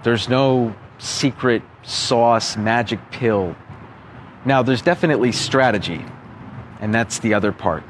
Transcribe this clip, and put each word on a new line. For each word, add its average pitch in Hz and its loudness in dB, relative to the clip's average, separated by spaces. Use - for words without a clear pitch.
There's 117 0
no 127 2
secret 123 0
sauce, 117 0
magic 110 0
pill. 98 -2
Now, 131 4
there's 135 2
definitely 151 2
strategy, 104 0
and 107 -2
that's 113 0
the 107 2
other 101 2
part. 80 -4